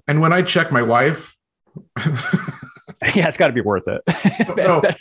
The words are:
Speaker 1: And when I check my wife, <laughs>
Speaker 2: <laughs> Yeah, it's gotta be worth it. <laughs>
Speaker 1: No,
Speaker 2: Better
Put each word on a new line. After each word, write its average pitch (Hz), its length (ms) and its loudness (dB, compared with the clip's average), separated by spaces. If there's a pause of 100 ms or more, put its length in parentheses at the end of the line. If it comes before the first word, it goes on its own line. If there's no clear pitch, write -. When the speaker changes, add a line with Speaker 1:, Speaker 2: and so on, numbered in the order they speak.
Speaker 1:
And 151 140 2
when 160 100 2
I 180 80 4
check 180 320 0
my 123 80 2
wife, 120 560 0 (580)
<laughs> - 40 -8
Speaker 2:
<laughs> - 1160 -6
Yeah, 170 140 2
it's - 80 -4
gotta 151 160 4
be 120 80 0
worth 101 280 -2
it. - 180 -4
<laughs> - 500 -2
Speaker 1:
No, 170 240 2
Speaker 2:
Better - 200 0